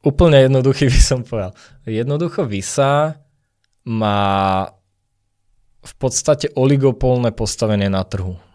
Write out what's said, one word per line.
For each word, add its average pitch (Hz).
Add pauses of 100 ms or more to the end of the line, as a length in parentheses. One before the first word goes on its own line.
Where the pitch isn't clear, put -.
Úplne 147
jednoduchý 131
by 123
som 127
povedal. 101 (320)
Jednoducho 143
Visa 143 (600)
má 101 (1160)
v -
podstate 143
oligopolné 127
postavenie 107
na 95
trhu. 92 (200)